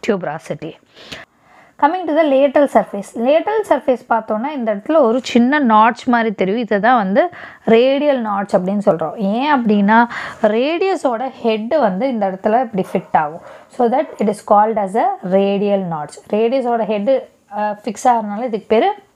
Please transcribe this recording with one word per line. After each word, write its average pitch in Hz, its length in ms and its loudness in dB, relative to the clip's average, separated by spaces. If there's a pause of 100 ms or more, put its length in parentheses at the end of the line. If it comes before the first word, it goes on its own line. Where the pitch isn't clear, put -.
tuberosity. 160 640 -6 (1040)
Coming 339 260 0
to 311 100 -2
the 320 80 4
lateral 277 440 4
surface. 202 460 -4
Lateral 330 560 0
surface 254 300 0 (100)
பார்த்தோன்னா 220 380 -2
இந்த 240 280 -4
இடத்துல 302 240 0
ஒரு 240 240 2
சின்ன 254 360 2
நாட்ச் 226 480 4
மாதிரி 226 280 0
தெரியும். 190 240 -2
இதை 214 200 -2
தான் 233 160 4
வந்து 226 340 2 (360)
radial 269 560 4
நாட்ச் 202 340 -4
அப்படின்னு 190 300 0
சொல்றோம். 165 300 0
ஏன் 247 460 0
அப்படின்னா, 214 440 4 (360)
ரேடியஸோட 269 880 0
head 226 500 -2
வந்து 208 280 0
இந்த 214 220 -2
இடத்துல 208 320 0
இப்படி 226 320 -4
fit 185 240 -2
ஆகும். 160 240 -2 (260)
So 240 220 0
that 277 160 0 (160)
it - 0 -
is 214 320 0
called 214 240 4
as 196 200 -2
a 302 100 0 (220)
radial 196 640 0
notch. 160 220 -8 (160)
ரேடியஸோட 233 560 0
head, 208 240 -2
அஹ், 208 720 -4
fix 208 240 -4
ஆகிறதுனால 214 300 0
இதுக்கு 220 300 -6
பேரு 311 260 2 (220)